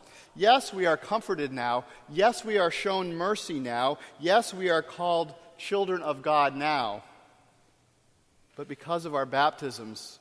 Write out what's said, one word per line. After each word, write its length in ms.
Yes, 360
we 140
are 100
comforted 560
now. 320
Yes, 380
we 120
are 140
shown 420
mercy 460
now. 380
Yes, 340
we 160
are 120
called 540
children 440
of 200
God 340
now. 480
But 140
because 340
of 120
our 100
baptisms 960